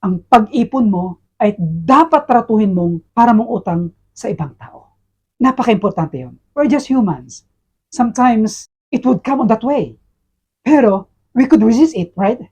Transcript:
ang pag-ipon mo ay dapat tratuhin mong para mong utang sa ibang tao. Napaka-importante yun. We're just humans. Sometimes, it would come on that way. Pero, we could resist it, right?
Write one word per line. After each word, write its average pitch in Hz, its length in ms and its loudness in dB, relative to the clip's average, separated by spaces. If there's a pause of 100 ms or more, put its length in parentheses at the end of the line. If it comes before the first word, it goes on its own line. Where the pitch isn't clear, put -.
ang 180 160 -4
pag-ipon 233 640 0
mo 180 320 -4 (160)
ay 208 240 -2
dapat 262 640 2
tratuhin 226 480 0
mong 175 400 -2
para 233 240 4
mong 226 160 0
utang 180 300 -4 (340)
sa - 160 -10
ibang 151 240 -10
tao. - 400 -20 (400)
Napaka-importante 220 800 -2
yun. 127 240 -14 (160)
We're 285 160 0
just 285 160 -2
humans. 170 560 -4 (480)
Sometimes, 233 800 -2 (180)
it - 140 -4
would 247 180 0
come 269 220 -4
on 214 80 2
that 220 160 -2
way. 202 320 -4 (640)
Pero, 220 480 2 (240)
we 254 100 2
could 220 160 4
resist 226 320 2
it, 175 220 -8
right? 202 240 -2 (120)